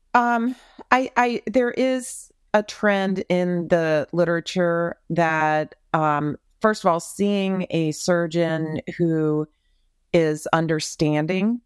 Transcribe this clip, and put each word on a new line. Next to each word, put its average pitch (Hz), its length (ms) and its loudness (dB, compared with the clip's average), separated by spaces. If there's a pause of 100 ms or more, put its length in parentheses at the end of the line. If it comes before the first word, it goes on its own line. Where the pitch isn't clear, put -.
(120)
Um, 240 440 0 (340)
I, 262 260 2
I, 240 300 0
there 240 240 2
is 262 600 -4 (220)
a 214 100 4
trend 196 680 0
in 180 380 0
the 156 440 2
literature 170 840 0 (120)
that, 156 640 0 (180)
um, 147 420 0 (240)
first 214 240 0
of 185 60 4
all, 165 100 0
seeing 190 680 -2
a 160 220 0
surgeon 160 880 -2 (180)
who 156 480 0 (680)
is 156 400 2
understanding 165 1120 0